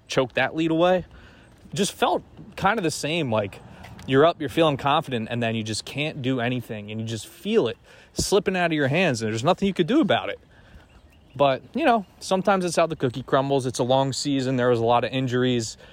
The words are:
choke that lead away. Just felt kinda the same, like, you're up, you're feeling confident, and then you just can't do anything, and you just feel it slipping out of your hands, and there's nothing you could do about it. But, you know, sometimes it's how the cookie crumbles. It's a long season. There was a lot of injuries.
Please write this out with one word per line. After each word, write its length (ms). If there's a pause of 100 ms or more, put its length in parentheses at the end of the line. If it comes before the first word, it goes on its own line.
choke 260
that 220
lead 140
away. 340 (680)
Just 200
felt 300 (340)
kinda 260
the 80
same, 400
like, 300 (460)
you're 200
up, 140
you're 100
feeling 260
confident, 540
and 120
then 120
you 80
just 220
can't 380
do 180
anything, 500
and 100
you 60
just 200
feel 420
it 100 (340)
slipping 440
out 100
of 60
your 160
hands, 340
and 100
there's 120
nothing 220
you 80
could 120
do 140
about 280
it. 100 (1000)
But, 260 (120)
you 100
know, 220 (140)
sometimes 440
it's 120
how 100
the 100
cookie 260
crumbles. 440
It's 140
a 40
long 280
season. 440
There 120
was 100
a 60
lot 200
of 60
injuries. 680 (160)